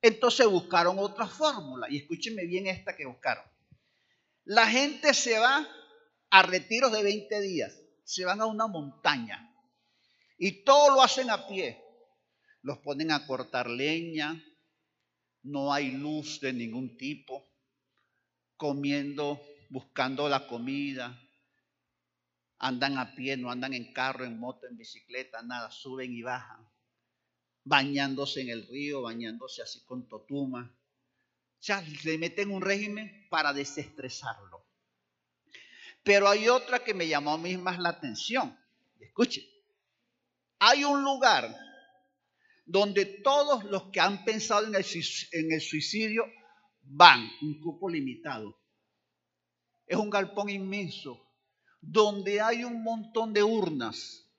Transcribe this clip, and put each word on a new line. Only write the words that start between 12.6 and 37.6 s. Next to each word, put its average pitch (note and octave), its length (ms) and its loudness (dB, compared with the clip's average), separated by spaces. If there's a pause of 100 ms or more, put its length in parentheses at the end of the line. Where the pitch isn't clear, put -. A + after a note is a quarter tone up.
Los C3 160 -8
ponen D3 320 -4
a D3 160 0
cortar B2 420 -4
leña. D#3 760 -4 (1000)
No C#3+ 300 -2
hay C#3 180 0
luz D3 500 -8
de C3 120 -4
ningún A#2 440 -8
tipo. - 520 -12 (1080)
Comiendo, C#3+ 840 -4 (300)
buscando C3+ 580 -4
la C3+ 180 0
comida. B2+ 720 -8 (1400)
Andan C3+ 400 -2
a B2+ 180 -8
pie, C3+ 200 -6
no B2 140 -8
andan C3 240 -8
en A#2+ 180 -12
carro, C3 320 -4
en A#2 140 -12
moto, B2+ 300 -14
en A#2+ 80 -18
bicicleta, A#2 680 -16
nada. A#2+ 280 -10
Suben B2+ 420 -12
y A#2 100 -10
bajan. A#2+ 420 -12 (1000)
Bañándose C#3 760 0
en B2+ 100 -8
el A2+ 180 -12
río, C#3 340 -8
bañándose A#2 600 -12
así - 220 -16
con B2 240 -14
totuma. B2+ 640 -10
O - 920 -20
sea, G3 200 -4 (200)
le D#3+ 140 -2
meten F#3 340 -4
un F#3+ 100 -4
régimen G#3 680 -4
para D3+ 220 2
desestresarlo. C3 1120 -10 (1400)
Pero G3+ 240 8
hay G#3+ 200 4
otra B3 360 2
que G#3+ 100 -4
me F3 140 -4
llamó D3 240 0
a D#3 60 -2
mí F3 180 -6
más F3+ 240 -6